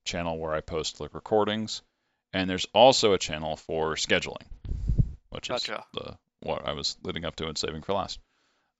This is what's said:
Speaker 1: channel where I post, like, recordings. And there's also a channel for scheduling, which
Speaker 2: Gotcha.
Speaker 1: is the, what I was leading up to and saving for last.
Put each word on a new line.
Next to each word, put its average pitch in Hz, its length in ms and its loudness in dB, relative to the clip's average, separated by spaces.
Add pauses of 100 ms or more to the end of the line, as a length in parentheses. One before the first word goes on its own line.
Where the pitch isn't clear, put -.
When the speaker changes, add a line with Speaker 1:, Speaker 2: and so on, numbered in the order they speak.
Speaker 1:
channel 85 340 -4
where 80 160 -2
I 78 60 0
post, 80 400 -4
like, 73 140 -8
recordings. 107 680 0 (500)
And 92 180 0
there's 90 240 -2
also 117 380 8
a 90 60 6
channel 78 380 -4
for 80 380 -2
scheduling, 82 520 -2 (840)
which - 180 -10
Speaker 2:
Gotcha. 117 280 -4 (180)
Speaker 1:
is - 80 -8
the, 69 160 -14 (220)
what 76 260 -6
I 71 60 -2
was 71 320 -4
leading 85 200 -6
up 78 120 -6
to 80 120 -4
and 78 80 -8
saving 78 260 -4
for 98 100 -4
last. 95 260 -4 (600)